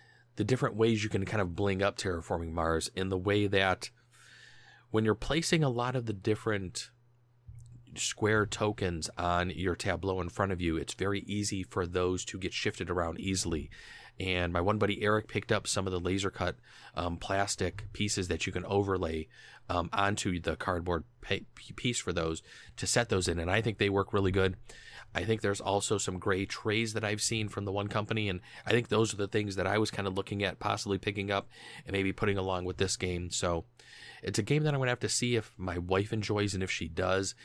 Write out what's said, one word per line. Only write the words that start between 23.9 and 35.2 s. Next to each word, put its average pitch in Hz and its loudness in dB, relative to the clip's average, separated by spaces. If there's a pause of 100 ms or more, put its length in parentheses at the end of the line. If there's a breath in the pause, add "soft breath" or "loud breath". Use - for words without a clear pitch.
work 98 2
really 98 4
good. 95 4 (580 loud breath)
I 87 0
think 110 2
there's 101 0
also 101 2
some 92 -2
gray 95 0
trays 110 -2
that 107 -2
I've 104 0
seen 110 0
from 101 -6
the 98 -4
one 101 0
company, 107 0
and 92 -2 (260 loud breath)
I 101 -6
think 117 0
those 107 2
are 101 -6
the 101 -2
things 104 -2
that 92 0
I 101 2
was 110 2
kinda 98 -2
looking 98 -2
at 92 -2
possibly 104 0
picking 101 -4
up 98 0 (380 loud breath)
and 95 -6
maybe 95 2
putting 101 0
along 92 -2
with 92 -4
this 95 0
game. 87 -4
So 85 0 (580 loud breath)
it's - -2
a 110 2
game 147 2
that 147 2
I'm 135 0
gonna 127 2
have 123 -2
to 107 -2
see 120 2